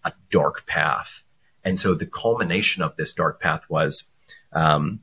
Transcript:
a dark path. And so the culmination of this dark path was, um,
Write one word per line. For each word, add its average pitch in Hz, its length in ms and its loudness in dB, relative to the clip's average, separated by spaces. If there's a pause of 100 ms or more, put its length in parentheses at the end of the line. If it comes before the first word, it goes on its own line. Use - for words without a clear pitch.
a 85 80 -4 (180)
dark 78 360 0
path. - 580 -2 (400)
And 92 160 0
so 92 140 2
the 82 120 -4
culmination 113 760 0
of 180 140 -2
this - 160 -4
dark - 280 -2
path 80 280 -2
was, 80 360 0 (480)
um, 78 500 2